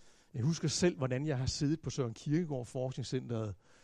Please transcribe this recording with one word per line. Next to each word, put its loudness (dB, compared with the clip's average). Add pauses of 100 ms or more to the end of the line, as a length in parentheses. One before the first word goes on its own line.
(360)
Jeg 0
husker 2
selv, 4
hvordan 0
jeg 0
har 0
siddet 2
på -6
Søren -2
Kierkegaard 0
Forskningscentret -2 (300)